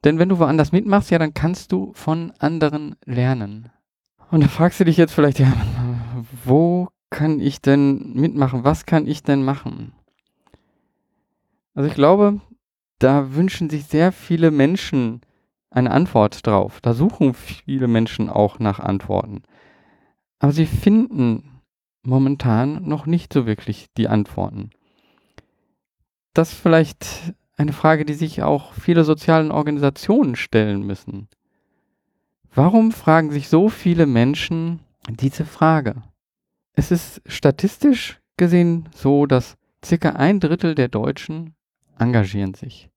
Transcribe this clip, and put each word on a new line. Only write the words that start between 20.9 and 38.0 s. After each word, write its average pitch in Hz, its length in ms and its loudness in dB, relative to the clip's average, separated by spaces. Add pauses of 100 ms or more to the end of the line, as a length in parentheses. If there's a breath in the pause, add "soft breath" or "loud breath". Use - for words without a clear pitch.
momentan 135 840 -2
noch 151 200 -6
nicht 165 260 -4
so 127 120 0
wirklich 107 420 -8 (100)
die 110 100 0
Antworten. 101 640 -4 (1600 soft breath)
Das 165 200 0
ist - 60 -20
vielleicht 165 720 0 (240)
eine 147 160 -2
Frage, 156 320 0
die 151 80 -6
sich 156 300 -6
auch 147 300 -2
viele 170 300 2
sozialen 156 480 2
Organisationen 147 840 0
stellen 104 500 -2
müssen. 101 440 -12 (1200)
Warum 220 380 4
fragen 160 400 2
sich 147 180 -6
so 180 200 4
viele 170 360 2
Menschen 160 760 0 (280)
diese 135 360 -4
Frage? 151 580 0 (680)
Es - 180 -2
ist - 340 -4
statistisch - 960 -2 (160)